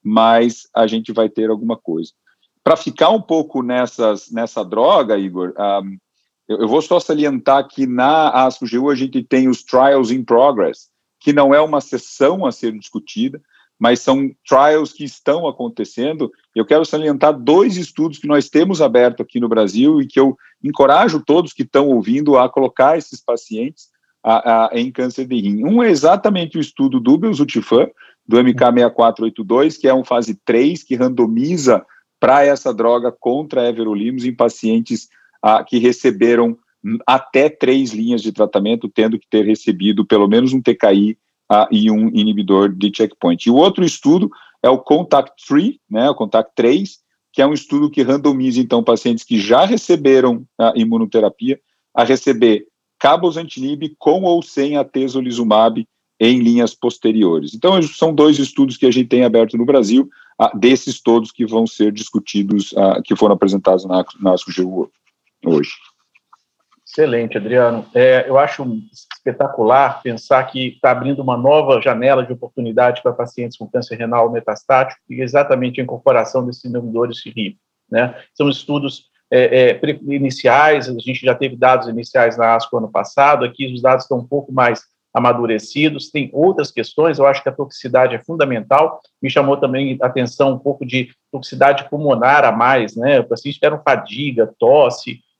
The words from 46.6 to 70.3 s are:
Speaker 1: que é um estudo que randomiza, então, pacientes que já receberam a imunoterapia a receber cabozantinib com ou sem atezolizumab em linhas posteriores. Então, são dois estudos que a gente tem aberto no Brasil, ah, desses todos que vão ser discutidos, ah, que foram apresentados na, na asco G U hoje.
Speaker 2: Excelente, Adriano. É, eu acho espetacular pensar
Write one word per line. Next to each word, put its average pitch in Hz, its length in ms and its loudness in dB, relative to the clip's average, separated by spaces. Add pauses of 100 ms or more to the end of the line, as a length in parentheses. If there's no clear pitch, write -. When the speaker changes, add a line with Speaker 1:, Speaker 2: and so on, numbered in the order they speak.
Speaker 1:
que 135 120 0
é - 20 4
um 147 80 0
estudo 147 380 -2
que 147 100 -2
randomiza, 131 580 0
então, 120 240 0
pacientes 117 400 0
que 117 140 -2
já 113 280 2
receberam 135 800 2 (140)
a 113 180 2
imunoterapia 113 840 -2 (340)
a 120 100 2
receber 117 640 2 (340)
cabozantinib 151 1000 -2
com 180 260 0
ou 170 180 2
sem 143 360 -4
atezolizumab 120 1120 0 (320)
em 123 200 4
linhas 117 340 2
posteriores. 101 800 -2
Então, 180 280 2
são 160 320 -2
dois 147 260 4
estudos 135 380 -2
que - 80 0
a 123 60 4
gente 123 180 0
tem 123 160 2
aberto 117 320 2
no 120 80 -2
Brasil, 131 440 2 (300)
ah, 113 160 2
desses 123 460 0
todos 117 300 0
que 120 140 -6
vão 113 220 -2
ser 107 240 0
discutidos, 104 840 -4
ah, 95 260 2
que 107 120 -2
foram 104 200 2
apresentados 95 500 0
na, 92 200 -2 (160)
na 95 120 2
asco 92 180 -4
G 92 120 -4
U 90 260 -6 (560)
hoje. - 260 0 (1160)
Speaker 2:
Excelente, 120 500 -2
Adriano. 117 560 0
É, 127 360 4
eu 131 80 4
acho 139 280 0 (280)
espetacular 127 1080 -2
pensar 131 420 -2